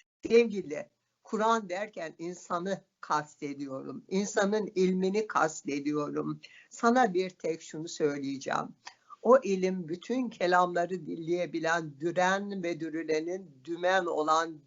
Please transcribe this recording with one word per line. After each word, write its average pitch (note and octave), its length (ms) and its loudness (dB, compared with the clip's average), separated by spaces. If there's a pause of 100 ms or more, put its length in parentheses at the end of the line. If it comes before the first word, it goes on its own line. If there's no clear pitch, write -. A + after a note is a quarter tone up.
(260)
Sevgili, G3 640 2 (320)
Kur'an A3 460 0
derken F3 500 -8
insanı F3+ 680 -6 (160)
kastediyorum. C#3+ 1080 -6
İnsanın G3 640 0
ilmini F#3 520 2
kastediyorum. D3+ 1120 -2 (300)
Sana A#3 440 4
bir F#3 160 0
tek E3 320 -6
şunu E3 260 -10
söyleyeceğim. C#3 840 -2 (480)
O B3 200 8
ilim F#3 460 0
bütün A#3 420 -4
kelamları F3 760 2
dinleyebilen, E3 960 -2
düren F#3 600 0
ve E3+ 180 -4
dürülenin D#3+ 840 -4
dümen F3 400 0
olan D#3 640 0